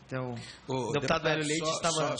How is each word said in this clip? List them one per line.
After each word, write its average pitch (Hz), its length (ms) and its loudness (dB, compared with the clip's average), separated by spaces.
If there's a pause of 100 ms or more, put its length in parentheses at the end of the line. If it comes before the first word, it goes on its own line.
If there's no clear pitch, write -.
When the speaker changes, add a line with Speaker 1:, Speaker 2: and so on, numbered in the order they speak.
Speaker 1:
até 131 140 -4
o 127 160 -4 (320)
Speaker 2:
Ô, 127 240 0
Speaker 1:
deputado - 20 0
Speaker 2:
deputado, 151 360 2
Speaker 1:
Hélio 156 180 2
Leite 151 180 0
Speaker 2:
só, 160 80 2
Speaker 1:
estava 156 360 2
Speaker 2:
só, 139 100 0